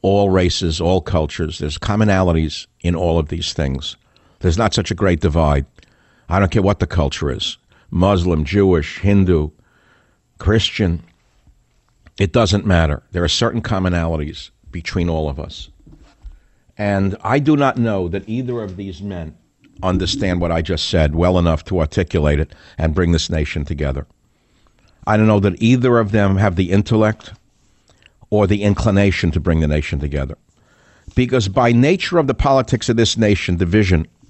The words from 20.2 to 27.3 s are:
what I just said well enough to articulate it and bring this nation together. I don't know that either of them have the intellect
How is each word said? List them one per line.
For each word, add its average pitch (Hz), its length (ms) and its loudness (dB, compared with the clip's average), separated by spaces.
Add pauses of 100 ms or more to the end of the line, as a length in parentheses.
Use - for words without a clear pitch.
what 85 100 -2
I 82 120 0
just 82 260 -4
said 78 260 2
well 90 240 2
enough 82 260 0
to 95 140 -4
articulate 78 600 0
it - 140 -4 (240)
and 80 160 0
bring 85 180 2
this 82 160 0
nation 76 380 -4
together. 69 400 -6 (1000)
I 107 120 2
don't 110 80 4
know 107 140 4
that 98 200 0
either 123 380 4
of 104 140 0
them 101 240 2
have 98 200 2
the 90 140 0
intellect 107 640 0 (960)